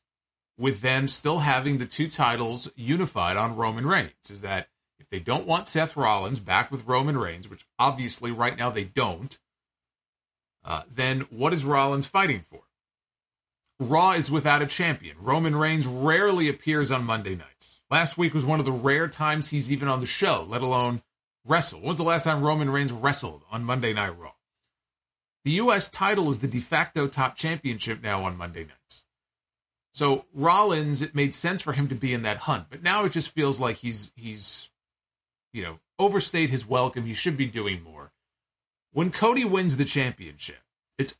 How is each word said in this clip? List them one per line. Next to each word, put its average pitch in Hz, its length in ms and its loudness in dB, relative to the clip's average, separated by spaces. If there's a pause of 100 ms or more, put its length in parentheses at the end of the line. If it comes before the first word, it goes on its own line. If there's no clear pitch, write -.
(580)
with 120 220 0
them 131 300 2
still 151 300 0
having 139 380 2
the 123 80 -4
two 151 220 -2
titles 120 680 0
unified 120 580 0
on 110 220 -2
Roman 113 280 -2
Reigns, 147 460 -2
is 101 100 -18
that 98 280 -6 (280)
if - 120 -20
they 95 100 -6
don't 117 260 -2
want 175 220 -2
Seth 160 300 -2
Rollins 107 420 0
back 98 320 0
with 120 160 -10
Roman 135 300 2
Reigns, 92 320 -6
which 98 160 -20 (120)
obviously 120 540 0
right 117 260 -2
now 120 120 -2
they 104 160 -4
don't, 101 520 -4 (1300)
uh, 80 160 -6 (120)
then 131 360 0
what 135 240 0
is 151 100 0
Rollins 139 440 2
fighting 165 340 2
for? - 220 -20 (1160)
Raw 160 320 4
is 170 180 0
without 147 320 4
a 147 40 0
champion. 135 560 -4
Roman 151 340 2
Reigns 156 320 2
rarely 160 640 2
appears 147 420 0
on 123 140 0
Monday 104 300 -2
nights. - 440 -18 (100)
Last 160 280 0
week 165 160 2
was 147 120 0
one 156 140 2
of 139 60 0
the 135 80 -2
rare 139 340 2
times 151 400 -2
he's 135 240 -2
even 139 160 -2
on 131 140 0
the 123 40 -4
show, 120 400 0
let 117 160 -4
alone 123 420 0 (420)
wrestle. 135 340 2
When 101 80 -6
was 165 100 -2
the 165 60 -2
last 165 220 2
time 151 180 2
Roman 151 260 2
Reigns 139 220 0
wrestled 113 580 -2
on 113 140 -6
Monday 120 300 0
Night 98 240 -2
Raw? 85 160 -18 (1120)
The 139 60 2
U 220 200 4
S 196 160 2
title 196 420 2
is 123 100 0
the 135 100 -2
de 120 100 -2
facto 151 480 0
top 156 300 -2
championship 117 680 -4
now 101 200 -2
on 90 120 -4
Monday 85 300 -10
nights. - 400 -20 (880)
So 139 400 0
Rollins, 156 680 4
it 147 140 -4
made 143 180 2
sense 180 280 -2
for 151 100 -4
him 143 160 2
to 135 80 -4
be 123 180 -2
in 117 100 -4
that 104 160 -2
hunt, 110 300 -4
but 156 140 -16
now 196 220 2
it 165 80 0
just 160 160 -2
feels 139 280 0
like 120 200 -2
he's, 110 400 -8
he's, 107 520 -10 (840)
you 110 100 -8
know, 82 160 -10 (180)
overstayed 180 520 2
his 117 180 -2
welcome. 127 380 0
He 113 80 -6
should 151 240 -2
be 135 80 0
doing 101 360 -4
more. 78 300 -20 (840)
When 170 180 0
Cody 240 340 4
wins 185 320 2
the 139 80 2
championship, 85 800 -6 (340)
it's 135 220 -2